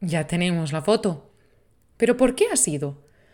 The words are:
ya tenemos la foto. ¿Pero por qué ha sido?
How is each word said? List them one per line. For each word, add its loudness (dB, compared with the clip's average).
ya -2
tenemos -2
la -4
foto. 0
¿Pero 2
por 2
qué 2
ha -2
sido? -4